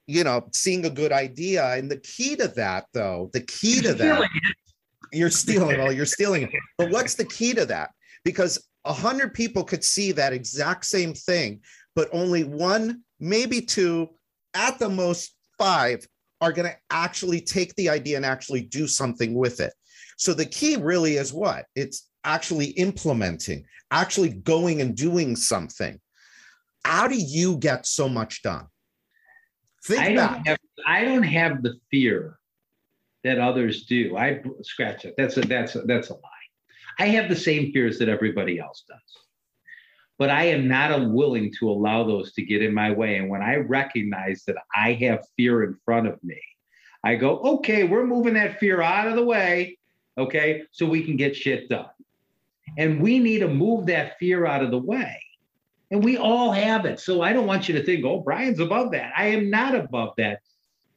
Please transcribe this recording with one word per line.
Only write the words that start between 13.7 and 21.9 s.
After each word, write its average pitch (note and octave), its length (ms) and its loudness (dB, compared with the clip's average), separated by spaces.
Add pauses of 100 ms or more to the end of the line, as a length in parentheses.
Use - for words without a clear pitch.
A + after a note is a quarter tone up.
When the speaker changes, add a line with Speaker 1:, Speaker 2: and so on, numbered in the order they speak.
Speaker 1:
at B3 260 -2
the G#3+ 100 0
most F3+ 460 -2 (220)
five C#3+ 480 2 (340)
are E3 140 2
gonna F3 220 -2 (140)
actually E3+ 520 -2
take F3+ 340 -4
the F3 140 0
idea D3 260 0
and C3+ 100 -2
actually C3 360 -4
do C3+ 260 -6
something A#2+ 460 -2
with B2 260 0
it. - 140 -4 (440)
So F3+ 160 0
the D3+ 120 -2
key D4+ 320 0
really D#3+ 400 2
is C3 160 -4
what? E3+ 320 -4 (100)
It's - 320 -8 (160)